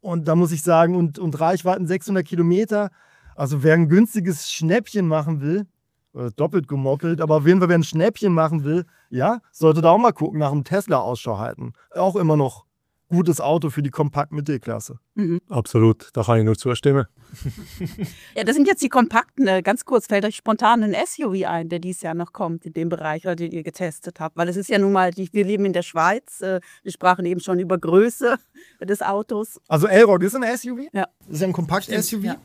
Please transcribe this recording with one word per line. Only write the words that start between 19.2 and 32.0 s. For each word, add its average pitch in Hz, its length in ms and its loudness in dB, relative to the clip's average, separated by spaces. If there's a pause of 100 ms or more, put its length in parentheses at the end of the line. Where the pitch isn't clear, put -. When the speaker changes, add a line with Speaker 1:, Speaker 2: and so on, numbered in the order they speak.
Speaker 2:
äh, 190 140 2
ganz 196 240 -2
kurz, 247 220 0
fällt 202 180 0
euch 208 120 -4
spontan 220 460 2
ein 208 120 0
S - 240 -4
U 233 160 -4
V 190 120 -2
ein, 165 220 -4
der 170 100 -4
dieses 180 220 -8
Jahr 165 140 -6
noch 170 180 -6
kommt 165 320 -6
in 165 80 -12
dem 170 160 -4
Bereich, 160 360 -6
oder 180 120 -4
den 170 160 -8
ihr 165 100 -8
getestet 170 580 -10
habt? 160 180 -10
Weil 175 100 0
es 180 80 -4
ist 196 140 -6
ja 214 80 2
nun 196 140 4
mal, 185 180 2
die, 185 220 -8
wir 208 120 2
leben 202 220 0
in 190 80 -2
der 175 80 -2
Schweiz, 170 580 -2
äh, 185 200 -4 (220)
wir 190 100 -10
sprachen 180 340 0
eben 175 140 -2
schon 180 180 -2
über 180 180 -2
Größe 226 640 2 (220)
<laughs> - 220 -20
des 202 200 -4
Autos. 208 680 -6
Speaker 1:
Also 160 180 2
Elrock 202 360 6
ist 202 120 -2
ein 262 80 -2
S 233 220 -4
U 247 120 -8
V? 254 60 -12 (120)
Speaker 2:
Ja. 196 120 -2 (220)
Speaker 1:
Ist 156 140 -6
ja 190 40 0
ein 185 60 -2
Kompakt-S 180 640 -2